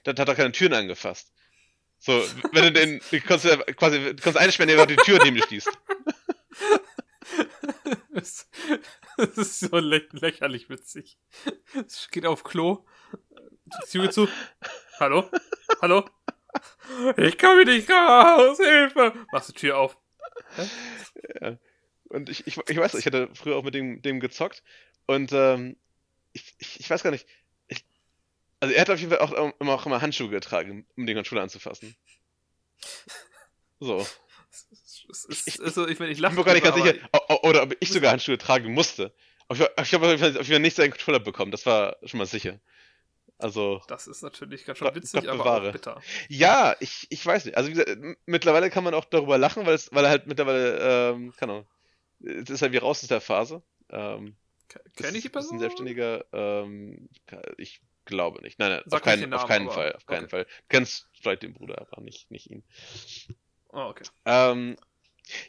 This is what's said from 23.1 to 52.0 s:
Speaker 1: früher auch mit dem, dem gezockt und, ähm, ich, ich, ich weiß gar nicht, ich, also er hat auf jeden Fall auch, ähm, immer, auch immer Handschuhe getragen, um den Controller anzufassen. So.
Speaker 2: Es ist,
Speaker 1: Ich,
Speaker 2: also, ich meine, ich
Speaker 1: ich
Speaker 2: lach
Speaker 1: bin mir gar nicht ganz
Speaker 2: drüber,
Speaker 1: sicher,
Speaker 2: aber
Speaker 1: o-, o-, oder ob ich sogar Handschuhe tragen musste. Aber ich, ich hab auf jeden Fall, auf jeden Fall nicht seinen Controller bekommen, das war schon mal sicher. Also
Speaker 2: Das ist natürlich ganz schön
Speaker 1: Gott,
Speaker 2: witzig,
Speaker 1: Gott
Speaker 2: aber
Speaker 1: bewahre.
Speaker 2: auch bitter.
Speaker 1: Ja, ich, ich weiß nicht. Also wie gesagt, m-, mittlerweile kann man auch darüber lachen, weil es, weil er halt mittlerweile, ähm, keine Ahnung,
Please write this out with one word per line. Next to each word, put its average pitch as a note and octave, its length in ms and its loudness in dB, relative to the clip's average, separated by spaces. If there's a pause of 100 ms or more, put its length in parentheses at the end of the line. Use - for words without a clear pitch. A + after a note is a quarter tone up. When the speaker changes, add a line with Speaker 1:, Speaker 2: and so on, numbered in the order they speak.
Speaker 1:
früher C#3+ 240 -6
auch C3+ 60 -6
mit C3+ 120 -10
dem, B2+ 260 -8
dem C3 180 -6
gezockt C#3+ 440 -8 (420)
und, C3+ 280 -2
ähm, C3 420 2 (580)
ich, - 240 -20
ich, - 220 -20
ich - 100 -10
weiß E3+ 140 -2
gar F3+ 80 -2
nicht, C3+ 160 -8 (400)
ich, - 180 -16 (760)
also C3+ 120 0
er C3+ 80 4
hat F#3 80 2
auf F3+ 100 -2
jeden E3+ 120 -6
Fall - 80 2
auch, D3+ 180 -2
ähm, D3 220 -2
immer, C#3+ 140 -2
auch B2+ 120 -4
immer C3 160 -2
Handschuhe C3 280 -6
getragen, G2 680 -8
um B2 100 -8
den A2 100 -4
Controller G#2 280 -6
anzufassen. - 520 -16 (1800)
So. G2+ 280 -4 (1040)
Speaker 2:
Es - 160 -16
ist, - 220 -10
Speaker 1:
Ich, - 140 -10
Speaker 2:
also, E3 260 -6
ich D#3+ 120 -6
meine, E3 120 -8
ich C#3+ 60 -10
Speaker 1:
ich D3+ 40 -8
Speaker 2:
lach F3 100 2
Speaker 1:
bin F3+ 80 -2
mir F3 60 2
gar F3+ 80 8
nicht E3+ 100 4
ganz E3 120 4
Speaker 2:
drüber, F3 180 4
Speaker 1:
sicher, - 180 -16
Speaker 2:
aber - 180 4
Speaker 1:
o-, D#3 40 4 (120)
o-, D#3+ 40 6
oder D#3 140 6
ob C#3 160 -4
ich F3+ 120 -4
sogar C#3+ 200 4
Handschuhe B2 260 0
tragen A#2 360 0
musste. B2 400 -2 (340)
Aber B2 120 -4
ich, D#3 280 0
ich - 60 -2
hab E3+ 80 2
auf E3 80 4
jeden D#3+ 100 4
Fall, D#3 120 2
auf C3+ 40 -2
jeden C#3 180 -6
Fall D3+ 60 4
nicht D#3 160 2
seinen C#3+ 160 4
Controller - 280 -2
bekommen, G2+ 320 -8
das G#2 140 -10
war G#2+ 380 0
schon - 160 -12
mal G2 60 -4
sicher. G2 340 -10 (800)
Also G2+ 500 -6
Speaker 2:
Das - 200 -16
ist - 160 -20
natürlich - 420 -18
ganz C#3+ 140 -14
schön - 80 -4
Speaker 1:
Gott, - 80 -4
Speaker 2:
witzig, D3+ 260 -8
Speaker 1:
Gott - 80 -8
Speaker 2:
aber B2+ 140 -6
Speaker 1:
bewahre. A2+ 260 -2
Speaker 2:
auch G#2 40 -8
bitter. - 280 -14 (260)
Speaker 1:
Ja, E3 520 2
ich, - 320 -12
ich - 140 -12
weiß F3 200 0
nicht. - 100 -10
Also C#3 140 -2
wie D#3+ 40 -10
gesagt, E3 160 0
m-, C3+ 360 -12
mittlerweile E3+ 440 2
kann F#3 140 -4
man F3 100 -4
auch D#3 120 -4
darüber C#3+ 320 0
lachen, D#3 280 0
weil D#3+ 100 2
es, - 180 -6
weil C#3+ 120 4
er C#3+ 40 4
halt C#3+ 180 0
mittlerweile, B2+ 840 0
ähm, B2 260 -10
keine A#2 160 -8
Ahnung, G#2+ 140 -16 (520)